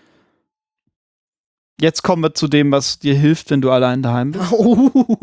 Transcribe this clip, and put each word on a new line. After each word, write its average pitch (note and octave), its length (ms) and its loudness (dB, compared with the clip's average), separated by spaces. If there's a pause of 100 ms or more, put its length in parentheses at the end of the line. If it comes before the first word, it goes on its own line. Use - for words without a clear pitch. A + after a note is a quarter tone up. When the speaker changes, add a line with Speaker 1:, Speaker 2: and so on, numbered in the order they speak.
(1800)
Speaker 1:
Jetzt D#3 220 -2
kommen F3 200 0
wir D#3 120 -2
zu - 140 -4
dem, C#3+ 220 2
was C#3 300 -2
dir C#3+ 140 0
hilft, D3+ 360 0
wenn C#3+ 100 0
du C3 100 0
allein B2+ 320 0
daheim B2 300 -4
bist. F#3 140 -6
Speaker 2:
<laughs> F3 60 -2
Oh, A#3 680 2